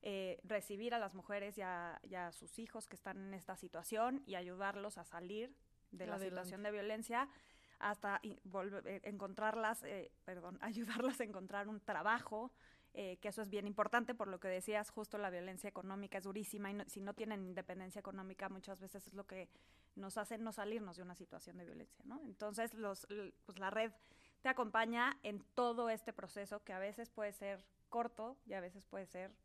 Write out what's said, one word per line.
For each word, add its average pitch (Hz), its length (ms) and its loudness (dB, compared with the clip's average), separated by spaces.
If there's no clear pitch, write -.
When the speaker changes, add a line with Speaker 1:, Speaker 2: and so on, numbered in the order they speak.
Speaker 1:
eh, 190 420 0
recibir 208 500 0
a 240 40 4
las 196 160 0
mujeres 202 420 -2
y 202 60 -2
a, 175 400 0
y 185 120 -10
a 175 160 0
sus - 280 -12
hijos 226 280 -6
que - 100 -12
están 190 220 -6
en 196 160 -6
esta 185 220 -6
situación 226 680 2
y 190 80 -4
ayudarlos 196 640 -2
a 170 60 -8
salir 208 500 -4
de 180 140 -6
la 175 100 0
Speaker 2:
Adelante. 190 120 0
Speaker 1:
situación 185 200 -4
de 208 80 2
violencia, 220 580 2
hasta 208 440 4
i-, 208 220 -4
volve-, 196 420 -2
eh, 196 180 -2
encontrarlas, 214 760 2
eh, 185 280 -6
perdón, 180 360 -8
<laughs> 233 500 2
ayudarlas 254 100 -2
a 240 40 4
encontrar 202 440 -2
un 214 120 -2
trabajo, 220 720 2
eh, 185 260 -4
que - 80 0
eso 220 140 -2
es 202 80 -2
bien 202 160 2
importante, 214 480 6
por 220 140 0
lo 185 120 -4
que 196 80 0
decías, 208 420 2
justo 214 280 -4
la 202 100 2
violencia 180 400 -4
económica 196 500 -4
es 196 60 -4
durísima 196 460 -2
y 202 40 0
no, 202 120 -2
si - 140 -8
no 196 120 -2
tienen 208 320 -2
independencia 185 540 -6
económica, 190 500 -6
muchas 190 320 -8
veces 190 260 -10
es 190 80 -16
lo 196 120 -8
que 185 220 -10
nos 196 220 -4
hace 214 200 -2
no 226 140 -2
salirnos 208 440 -2
de 185 60 -10
una 180 120 -8
situación 175 440 -12
de 180 80 -8
violencia, 160 400 -12
¿no? 277 180 -8
Entonces, 214 500 -2
los, 208 360 -2
l-, 202 240 -6
pues 190 140 -12
la 190 120 2
red 220 220 4
te 269 60 4
acompaña 233 760 6
en 208 200 -2
todo 240 360 6
este 220 240 2
proceso 202 500 -4
que 208 80 -6
a 185 60 0
veces 208 320 -2
puede 208 220 0
ser 196 320 -2
corto 233 560 0
y 202 80 -4
a 190 60 0
veces 180 260 -6
puede 196 200 -4
ser 185 240 -6